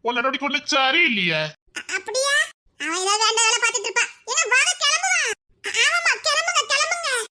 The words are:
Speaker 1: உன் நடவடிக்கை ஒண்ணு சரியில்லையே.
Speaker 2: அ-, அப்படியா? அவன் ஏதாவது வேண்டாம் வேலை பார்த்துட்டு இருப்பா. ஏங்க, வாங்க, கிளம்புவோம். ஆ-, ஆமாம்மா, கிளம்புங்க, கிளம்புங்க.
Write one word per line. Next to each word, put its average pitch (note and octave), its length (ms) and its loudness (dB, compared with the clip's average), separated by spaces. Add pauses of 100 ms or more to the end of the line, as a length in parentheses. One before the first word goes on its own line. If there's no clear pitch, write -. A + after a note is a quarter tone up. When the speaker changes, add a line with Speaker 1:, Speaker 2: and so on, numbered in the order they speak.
Speaker 1:
உன் A#3+ 120 -2
நடவடிக்கை C4 300 -2
ஒண்ணு C#4+ 120 -2 (140)
சரியில்லையே. C4 640 2 (380)
Speaker 2:
அ-, - 80 -10 (120)
அப்படியா? C5 380 -2 (460)
அவன் D#4+ 220 -4
ஏதாவது G#4 220 2
வேண்டாம் A4+ 220 2
வேலை A4+ 140 2
பார்த்துட்டு A4+ 280 -2
இருப்பா. A#4 160 0 (260)
ஏங்க, D#5 120 0 (120)
வாங்க, D5+ 180 4 (100)
கிளம்புவோம். D#5 500 0 (320)
ஆ-, D4+ 80 -8 (120)
ஆமாம்மா, E5 280 2 (140)
கிளம்புங்க, D#5+ 360 0 (100)
கிளம்புங்க. D#5+ 380 -2 (200)